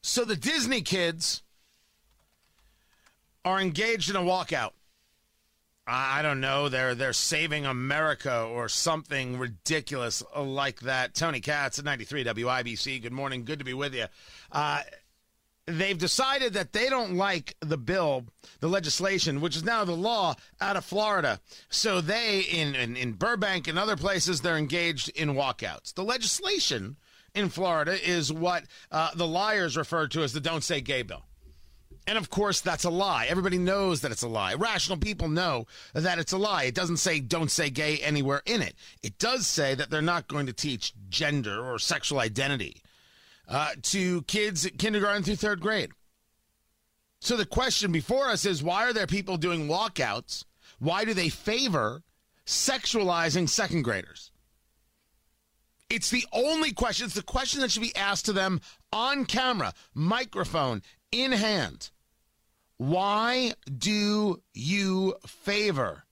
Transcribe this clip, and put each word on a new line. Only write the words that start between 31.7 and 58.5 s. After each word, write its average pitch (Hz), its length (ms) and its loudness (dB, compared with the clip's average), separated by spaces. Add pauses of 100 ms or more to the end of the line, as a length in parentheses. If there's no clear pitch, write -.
And, 214 120 0
of 185 120 -2
course, 202 300 2
that's 175 240 0
a 175 60 2
lie. 170 400 2
Everybody 180 280 2
knows 185 440 2
that 135 100 -2
it's - 120 -4
a 123 40 -2
lie. 104 280 0
Rational 190 420 0
people 170 320 -2
know 151 360 0 (280)
that 170 260 0
it's 165 140 -2
a 190 40 0
lie. 196 260 2
It 127 120 0
doesn't 170 220 0
say 160 240 2
"Don't 160 280 0
say 151 200 2
gay" 151 300 0
anywhere 143 460 2
in 214 160 2
it. 95 140 -4 (260)
It 107 160 -10
does 240 300 0
say 135 280 2
that 143 140 -4
they're 156 120 0
not 170 260 0
going 143 200 -2
to 127 40 -6
teach 127 420 -4 (140)
gender 120 560 0
or 123 160 -4
sexual 143 400 0
identity, 117 600 -2 (680)
uh, 143 360 -2
to 180 400 2
kids 190 540 0
kindergarten 208 460 2
through 196 140 0
third 208 240 0
grade. 202 300 0 (1300)
So 240 160 2
the 202 80 2
question 226 480 2
before 262 340 2
us 220 160 0
is, 180 180 0
why 190 280 2
are 233 40 0
there 202 140 0
people 190 300 0
doing 160 320 0
walkouts? 151 760 -2 (360)
Why 175 260 2
do 220 80 0
they 175 160 2
favor 170 720 0 (420)
sexualizing 180 1040 2
second 170 360 2
graders? 101 480 -4 (1600)
It's - 220 -2
the 247 220 2
only 302 400 2
question. 226 340 0
It's 185 100 -6
the 208 60 -2
question 262 380 -2
that 254 100 2
should 214 120 0
be 226 160 -4
asked 196 300 0
to 214 60 0
them 190 280 2 (320)